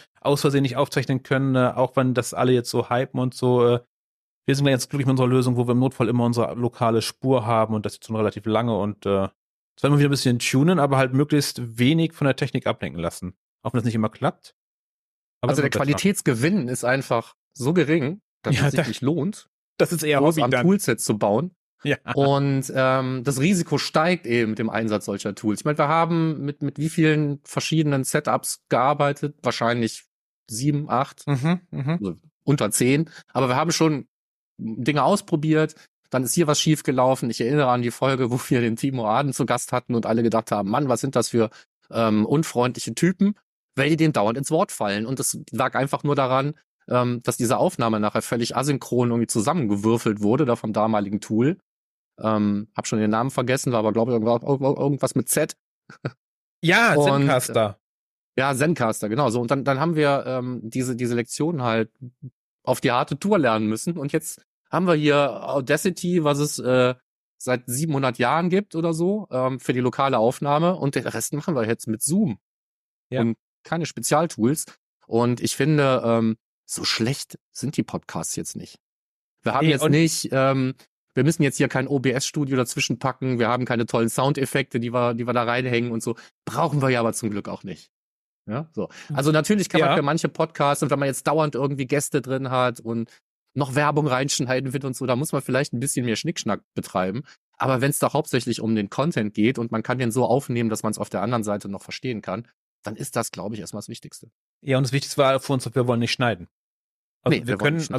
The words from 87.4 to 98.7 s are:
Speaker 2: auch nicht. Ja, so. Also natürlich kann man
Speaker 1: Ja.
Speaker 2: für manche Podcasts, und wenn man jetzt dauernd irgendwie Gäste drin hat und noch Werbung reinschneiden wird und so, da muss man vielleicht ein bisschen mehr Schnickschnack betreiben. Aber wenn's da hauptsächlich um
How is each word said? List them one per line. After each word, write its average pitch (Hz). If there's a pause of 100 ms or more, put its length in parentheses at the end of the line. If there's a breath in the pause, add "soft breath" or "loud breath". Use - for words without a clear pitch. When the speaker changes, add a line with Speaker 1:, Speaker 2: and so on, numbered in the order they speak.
Speaker 2:
auch 92
nicht. 90 (580)
Ja, 143
so. 98 (260 loud breath)
Also 143
natürlich 175
kann 156
man 139
Speaker 1:
Ja. 170
Speaker 2:
für 156
manche 151
Podcasts, 147
und 139
wenn 139
man 139
jetzt -
dauernd 151
irgendwie 135
Gäste 139
drin 131
hat 127
und 113 (420 soft breath)
noch 135
Werbung 147
reinschneiden 131
wird 139
und 135
so, 131
da 123
muss 147
man 139
vielleicht 135
ein 120
bisschen 123
mehr 113
Schnickschnack - (120)
betreiben. 95 (360 loud breath)
Aber 131
wenn's 143
da -
hauptsächlich 127
um 110